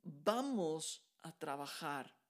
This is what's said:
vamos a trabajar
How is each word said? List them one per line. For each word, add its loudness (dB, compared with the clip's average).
vamos 2
a -10
trabajar -2